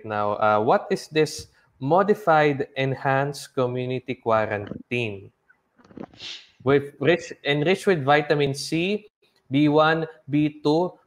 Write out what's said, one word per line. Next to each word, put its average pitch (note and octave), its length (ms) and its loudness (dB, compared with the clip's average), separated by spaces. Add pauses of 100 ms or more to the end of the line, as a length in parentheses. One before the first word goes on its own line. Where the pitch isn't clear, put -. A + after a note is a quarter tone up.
now. G#2 320 -2
Uh, G#2+ 240 4
what D#3+ 320 2
is - 160 -6
this D#3 400 -2 (320)
modified D#3 960 2
enhanced C3+ 800 -2
community B2+ 580 -4
quarantine? G#2+ 1200 -4 (1300)
With C#3 400 0
rich, D3+ 320 0 (100)
enriched D3 460 0
with D#3+ 160 0
vitamin D3 480 2
C, F3 560 -4 (400)
B C#3+ 180 2
one, D#3 380 4 (240)
B D3 320 -2
two, E3 320 0 (140)